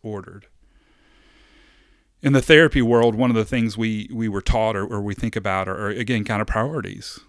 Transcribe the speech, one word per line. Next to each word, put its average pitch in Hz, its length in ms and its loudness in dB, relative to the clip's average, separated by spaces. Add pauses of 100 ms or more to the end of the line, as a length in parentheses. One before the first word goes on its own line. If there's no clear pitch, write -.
ordered. 98 440 -12 (1800)
In 139 100 2
the 135 100 4
therapy 151 400 6
world, 117 320 4
one 123 160 0
of 113 60 2
the 110 80 2
things 113 340 -2
we, 110 340 -4
we 113 160 -4
were 98 120 -2
taught 110 340 0
or, 98 100 -2
or 110 160 -4
we 101 140 -4
think 113 220 -6
about 95 320 -2
are, 95 80 -6
are, 104 140 -4
again, 110 340 -2
kind 107 160 -4
of 107 80 -4
priorities. 113 800 -6